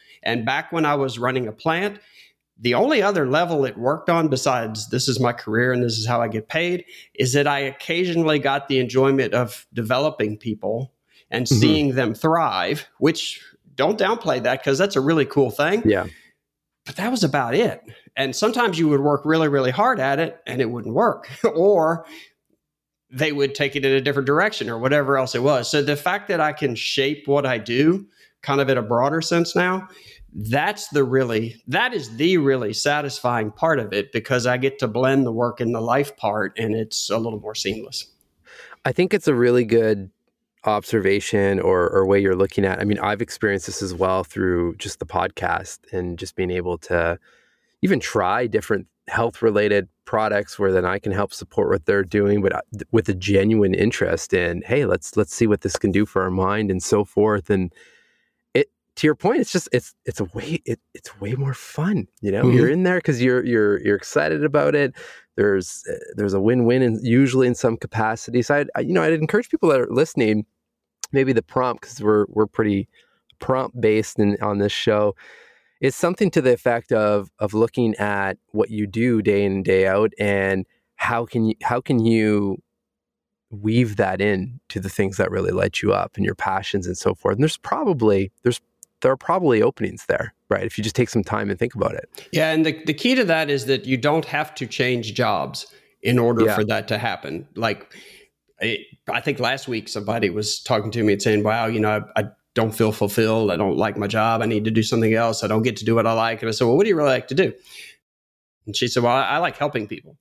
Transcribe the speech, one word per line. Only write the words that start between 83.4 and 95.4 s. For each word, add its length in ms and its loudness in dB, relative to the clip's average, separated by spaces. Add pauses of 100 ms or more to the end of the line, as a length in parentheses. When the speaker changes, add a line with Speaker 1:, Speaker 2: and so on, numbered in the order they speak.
Speaker 2:
weave 460 0
that 240 0
in 480 -2
to 120 -8
the 80 -6
things 280 -2
that 140 0
really 200 -2
light 320 -2
you 100 2
up 240 -2
and 80 0
your 100 0
passions 520 -4
and 100 -6
so 180 -2
forth. 200 -2
And 80 0
there's 160 0
probably, 720 0 (120)
there's, 180 0 (420)
there 100 4
are 40 0
probably 460 2
openings 440 -2
there, 260 -4 (160)
right? 160 0
If 140 -8
you 60 -4
just 120 -4
take 140 0
some 140 0
time 260 -4
and 80 -4
think 160 -4
about 200 -2
it. 380 -14
Speaker 1:
Yeah. 200 0
And 120 2
the, 200 -4
the 100 -2
key 200 0
to 100 2
that 260 2
is 160 -2
that 180 0
you 120 0
don't 300 2
have 280 -6
to 120 -8
change 480 -2
jobs 520 -2 (360)